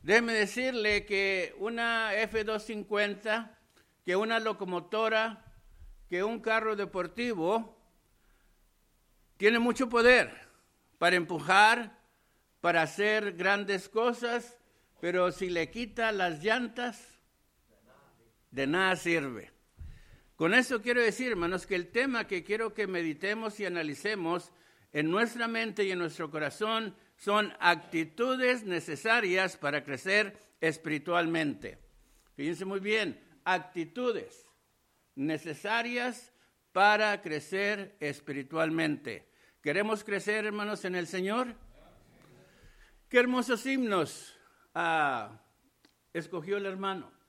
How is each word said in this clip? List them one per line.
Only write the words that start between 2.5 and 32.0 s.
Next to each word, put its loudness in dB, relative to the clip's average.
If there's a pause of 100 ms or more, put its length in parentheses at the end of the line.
cincuenta, -4 (440)
que 0
una 2
locomotora, -2 (640)
que -2
un -4
carro 0
deportivo, -2 (1600)
tiene 4
mucho 2
poder 6 (640)
para 4
empujar, 4 (600)
para 4
hacer 0
grandes -2
cosas, -2 (460)
pero 2
si -6
le -2
quita -4
las -2
llantas, -2 (1400)
de -2
nada 2
sirve. -2 (840)
Con 2
eso 2
quiero 0
decir, 0
hermanos, -2
que -2
el -4
tema -2
que -4
quiero -4
que -4
meditemos -4
y -4
analicemos -4 (400)
en 0
nuestra 0
mente -4
y 0
en -2
nuestro -4
corazón -2 (220)
son 2
actitudes 2
necesarias 0
para -2
crecer 0 (220)
espiritualmente. -2 (560)